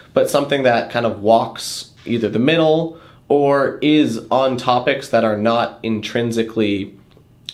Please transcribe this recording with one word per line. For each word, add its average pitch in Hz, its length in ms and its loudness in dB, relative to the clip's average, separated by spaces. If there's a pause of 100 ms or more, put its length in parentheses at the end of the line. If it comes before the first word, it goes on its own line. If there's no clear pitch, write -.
(140)
but 131 160 2
something 139 340 0
that 120 260 2
kind 120 160 -2
of 101 160 -4
walks - 680 0 (140)
either 113 240 -2
the 110 100 -2
middle 160 580 2 (320)
or 139 520 2
is 143 380 2 (100)
on 131 280 0
topics 123 520 -2
that 113 140 2
are 107 140 0
not 117 460 -2
intrinsically 110 1080 -2 (600)